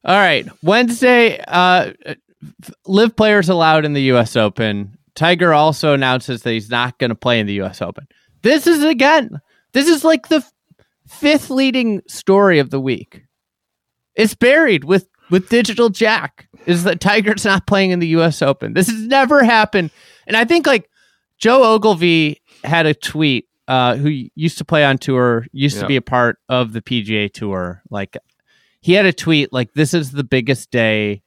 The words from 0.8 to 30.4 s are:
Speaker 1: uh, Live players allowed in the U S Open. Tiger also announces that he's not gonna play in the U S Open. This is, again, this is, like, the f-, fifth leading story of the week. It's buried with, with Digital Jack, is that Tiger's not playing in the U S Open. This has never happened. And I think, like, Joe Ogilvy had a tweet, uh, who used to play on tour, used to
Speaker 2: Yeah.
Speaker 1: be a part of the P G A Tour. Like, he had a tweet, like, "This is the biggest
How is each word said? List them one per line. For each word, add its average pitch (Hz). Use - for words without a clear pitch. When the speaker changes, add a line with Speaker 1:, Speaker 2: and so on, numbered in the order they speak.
Speaker 1:
uh, 180
Live 220
players 208
allowed 160
in 147
the 143
U 131
S 113
Open. 104
Tiger 170
also 151
announces 127
that 117
he's 110
not 123
gonna 117
play 120
in 107
the 101
U 98
S -
Open. -
This 277
is, 311
again, 285
this 285
is, 311
like, 320
the 320
f-, -
fifth 294
leading 254
story 196
of 139
the 139
week. -
It's 214
buried 247
with, 180
with 185
Digital 233
Jack, 214
is 170
that 175
Tiger's 208
not 196
playing 196
in 175
the 170
U 160
S 160
Open. 135
This 185
has 220
never 269
happened. 214
And 214
I 233
think, 330
like, 247
Joe 254
Ogilvy 170
had 160
a 151
tweet, 147
uh, 123
who 143
used 156
to 151
play 151
on 135
tour, 123
used 135
to 104
Speaker 2:
Yeah. 98
Speaker 1:
be 139
a 123
part 123
of 123
the 110
P 120
G 107
A 104
Tour. 92
Like, 98
he 170
had 196
a 175
tweet, 156
like, 127
"This 147
is 147
the 143
biggest 127